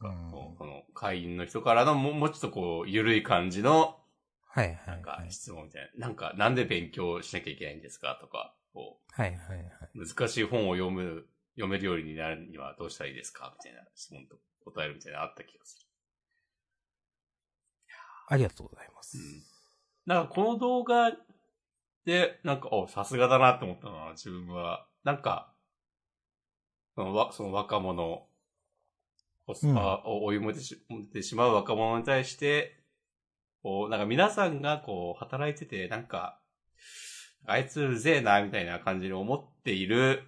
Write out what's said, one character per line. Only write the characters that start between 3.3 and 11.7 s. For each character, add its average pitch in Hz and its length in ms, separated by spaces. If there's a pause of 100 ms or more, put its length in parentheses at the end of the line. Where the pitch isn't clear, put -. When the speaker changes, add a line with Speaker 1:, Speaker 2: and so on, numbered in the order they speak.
Speaker 1:
じ 95 120
の、 151 380 (480)
Speaker 2:
は 120 160
い 90 40
は 82 40
い - 20
は 82 100
い。 - 20
Speaker 1:
な 80 100
ん 85 60
か 78 260
質 - 240
問 78 140
み 76 40
た 73 80
い 69 180
な。 120 120
な 110 40
ん - 40
か、 80 220
「な 104 100
ん 127 60
で 123 100
勉 85 260
強 90 320
し - 120
な 87 80
き 80 80
ゃ - 20
い 69 40
け 80 100
な 73 60
い 80 40
ん 78 60
で - 80
す - 100
か？」 65 220
と - 40
か。 - 300 (200)
こ - 320
う、 - 140
Speaker 2:
は 101 40
い 90 80
は 90 200
い - 20
は 87 80
い。 87 40 (280)
Speaker 1:
「難 110 320
し - 80
い 110 80
本 107 240
を 90 60
読 92 160
む、 90 360 (280)
読 104 120
め 98 120